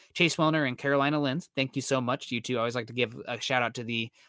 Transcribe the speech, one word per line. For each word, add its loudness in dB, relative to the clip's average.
Chase 2
Wilner 4
and -6
Carolina 2
Lins. -2
Thank 0
you -2
so 2
much, -2
you -2
two. -4
I 0
always -2
like -4
to -14
give 0
a -6
shout 2
out -2
to -8
the, -4